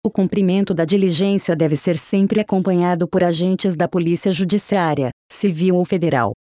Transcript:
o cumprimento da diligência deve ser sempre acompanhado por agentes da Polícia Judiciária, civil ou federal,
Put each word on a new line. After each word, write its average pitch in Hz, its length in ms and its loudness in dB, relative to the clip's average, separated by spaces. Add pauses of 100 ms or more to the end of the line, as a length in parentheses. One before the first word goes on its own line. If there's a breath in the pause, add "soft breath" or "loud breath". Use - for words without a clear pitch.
o 214 60 -2
cumprimento 190 600 0
da 165 140 0
diligência 190 680 0
deve 151 200 2
ser 160 220 -2
sempre 196 420 0
acompanhado 180 680 0
por 180 160 0
agentes 180 520 0
da 165 120 0
Polícia 175 440 -2
Judiciária, 170 800 0 (240)
civil 180 420 0
ou 180 80 2
federal, 147 500 0 (180)